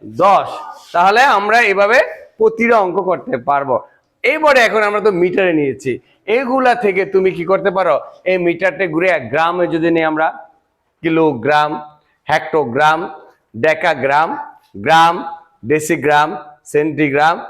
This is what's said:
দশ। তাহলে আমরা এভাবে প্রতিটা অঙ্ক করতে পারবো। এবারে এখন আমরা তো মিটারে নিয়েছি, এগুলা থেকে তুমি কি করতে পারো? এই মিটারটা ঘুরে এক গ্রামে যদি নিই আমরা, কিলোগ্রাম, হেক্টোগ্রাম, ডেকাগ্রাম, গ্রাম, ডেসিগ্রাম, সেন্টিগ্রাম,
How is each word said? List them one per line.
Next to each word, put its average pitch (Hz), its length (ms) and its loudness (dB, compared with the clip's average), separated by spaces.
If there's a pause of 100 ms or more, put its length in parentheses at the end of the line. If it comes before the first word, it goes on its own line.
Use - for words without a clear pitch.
দশ। 151 420 2 (460)
তাহলে 196 280 4
আমরা 220 400 2
এভাবে 202 380 2 (380)
প্রতিটা 220 420 2
অঙ্ক 185 220 0
করতে 170 360 -4
পারবো। 135 420 -2 (440)
এবারে 294 360 2
এখন 214 240 2
আমরা 208 180 -2
তো 208 100 2
মিটারে 180 420 0
নিয়েছি, 131 460 -4 (260)
এগুলা 254 500 0
থেকে 190 300 0
তুমি 190 260 0
কি 165 140 -8
করতে 190 260 0
পারো? 175 280 0 (260)
এই 185 120 0
মিটারটা 175 500 -2
ঘুরে 165 220 0
এক 143 200 -2
গ্রামে 170 380 0
যদি 165 240 -2
নিই 165 120 0
আমরা, 160 460 -4 (520)
কিলোগ্রাম, 151 800 0 (480)
হেক্টোগ্রাম, 156 800 0 (480)
ডেকাগ্রাম, 151 800 0 (400)
গ্রাম, 165 460 4 (420)
ডেসিগ্রাম, 151 720 0 (280)
সেন্টিগ্রাম, 151 840 0